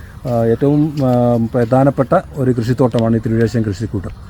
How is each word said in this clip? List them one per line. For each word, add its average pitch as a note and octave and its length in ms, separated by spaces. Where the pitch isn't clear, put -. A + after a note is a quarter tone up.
ആ, A#2 160
ഏറ്റവും, C#3 360
ആ, B2 40
പ്രധാനപ്പെട്ട C3 640
ഒരു B2+ 140
കൃഷിത്തോട്ടമാണ് A#2 640
ഈ A2 100
തിരുവേഴശ്ശേരി A2+ 380
കൃഷിക്കൂട്ടം. G#2 460